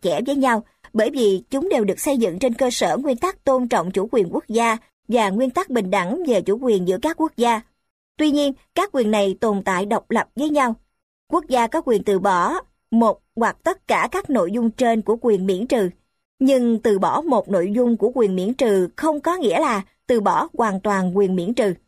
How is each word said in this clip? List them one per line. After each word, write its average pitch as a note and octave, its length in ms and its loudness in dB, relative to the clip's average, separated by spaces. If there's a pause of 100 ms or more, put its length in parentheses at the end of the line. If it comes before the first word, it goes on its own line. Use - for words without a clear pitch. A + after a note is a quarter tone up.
chẽ E3+ 240 0
với C#4 100 -2
nhau, B3 280 2 (300)
bởi A3 160 2
vì G#3+ 400 0
chúng C#4+ 200 -2
đều C#4+ 140 2
được F#3+ 160 -2
xây C#4 180 0
dựng F#3 220 -2
trên B3+ 140 0
cơ B3+ 180 0
sở F3 260 0
nguyên C4+ 200 -2
tắc F#4 260 -4
tôn C4 240 2
trọng F#3+ 240 0
chủ F#3+ 200 -2
quyền G#3 200 2
quốc A#3+ 160 -6
gia A3+ 300 0 (300)
và G#3+ 220 2
nguyên A#3 200 0
tắc F4 200 -4
bình G#3+ 220 -2
đẳng G3+ 360 -2
về G#3+ 140 2
chủ F#3+ 200 -2
quyền G#3 260 2
giữa F#3 140 0
các - 200 -4
quốc D#4+ 160 0
gia. A#3 240 0 (560)
Tuy D4+ 140 2
nhiên, C#4+ 220 0 (220)
các G4 180 0
quyền A3+ 180 0
này G3+ 280 0
tồn G3+ 240 -2
tại F#3+ 220 -2
độc G#3 260 -4
lập A3 240 0
với D4 140 -2
nhau. C4 260 0 (560)
Quốc E4+ 160 -2
gia A#3+ 200 2
có D#4+ 180 -4
quyền G#3+ 180 0
từ G3 160 0
bỏ G3 400 0 (320)
một A3+ 300 2 (140)
hoặc A3+ 280 -2
tất F4+ 240 -4
cả G3 240 0
các F#4+ 180 -6
nội G3 220 0
dung A#3 200 0
trên A3+ 300 0
của G#3+ 200 -2
quyền G3+ 240 0
miễn G3 220 -2
trừ. A3 220 0 (500)
Nhưng B3 400 2
từ G#3 200 2
bỏ G3+ 220 0
một C4 280 0
nội F#3+ 260 0
dung A#3+ 220 2
của G#3+ 180 0
quyền G#3 200 2
miễn F#3 180 -2
trừ G3 420 2
không D4+ 260 -2
có E4+ 140 0
nghĩa A#3+ 240 0
là B3 220 0 (260)
từ A#3+ 140 2
bỏ G3 260 0 (100)
hoàn G#3 220 0
toàn F#3+ 380 -2
quyền G3 180 2
miễn F#3 180 -2
trừ. A3 200 0 (140)